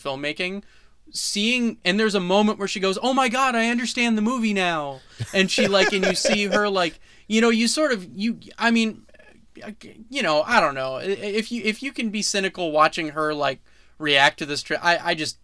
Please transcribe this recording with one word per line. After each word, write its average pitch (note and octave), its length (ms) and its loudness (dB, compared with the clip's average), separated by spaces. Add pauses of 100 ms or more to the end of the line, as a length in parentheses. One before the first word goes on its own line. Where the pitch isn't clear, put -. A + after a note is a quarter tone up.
filmmaking. D#3 600 -6 (500)
Seeing, A#3 720 -2
and F#3 140 2
there's G#3+ 160 2
a G3 60 2
moment G3+ 400 2
where G3 80 -2
she G#3+ 100 -6
goes, F#3+ 240 0
"Oh B3+ 100 2
my C4 160 2
God, B3+ 280 0
I A3+ 120 2
understand A#3+ 480 0
the G#3+ 60 0
movie A3 320 0
now." D#3 460 -2 (340)
And F#3+ 160 2
she, G#3+ 160 2
like, F#3+ 260 4
and F#3+ 120 0
you F#3 100 2
see G#3 320 2
her, G#3 220 2
like, F3+ 320 0 (260)
you A3 140 2
know, A#3 100 6
you A3+ 160 2
sort D4+ 260 2
of, F#3+ 220 -4
you, G3+ 240 -4 (180)
I A3+ 140 0
mean, A3+ 320 0 (1040)
you C4+ 140 -4
know, D3+ 200 2
I F3 180 2
don't C#3+ 160 0
know. C3 220 -4
I-, B2 80 -8
if G3+ 440 -4
you, A#3 140 -6
if G#3+ 180 -2
you C4+ 100 -8
can A#3 180 -6
be G#3 120 -4
cynical F3+ 480 -2
watching D#3 400 2
her, D3+ 240 -2
like, C#3 260 -2 (380)
react D3 400 4
to D#3+ 80 -6
this, C#3 160 -6
tra-, - 180 -4
I, E3+ 300 0
I F3 60 0
just, D3+ 280 -8